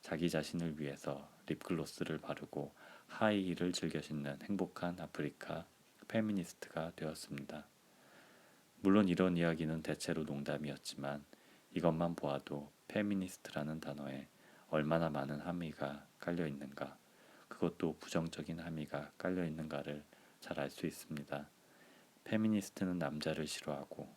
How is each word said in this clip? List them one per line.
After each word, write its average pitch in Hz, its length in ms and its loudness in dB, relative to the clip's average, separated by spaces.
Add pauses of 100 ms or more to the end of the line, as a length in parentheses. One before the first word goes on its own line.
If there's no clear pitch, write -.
자기 82 300 2
자신을 80 500 0
위해서 71 480 -4 (180)
립글로스를 80 720 -2
바르고 - 560 -6 (340)
하이힐을 92 640 2
즐겨 80 280 0
신는 71 420 -4
행복한 90 560 -2
아프리카 80 680 -6 (400)
페미니스트가 98 920 0
되었습니다. 76 720 -6 (1120)
물론 98 280 10
이런 90 280 6
이야기는 82 460 2
대체로 80 400 0
농담이었지만 71 1000 -4 (500)
이것만 82 400 4
보아도 71 580 -4 (160)
페미니스트라는 92 920 -2
단어에 71 460 -8 (440)
얼마나 78 400 4
많은 73 300 -2
함의가 76 640 -4 (120)
깔려 85 280 0
있는가, 71 500 -6 (520)
그것도 - 500 0
부정적인 82 640 -2
함의가 76 580 -4
깔려 92 260 2
있는가를 76 580 -4 (380)
잘 - 180 -6
알 69 120 0
수 - 160 -6
있습니다. 73 640 -4 (760)
페미니스트는 107 760 2
남자를 78 480 0
싫어하고 73 720 -6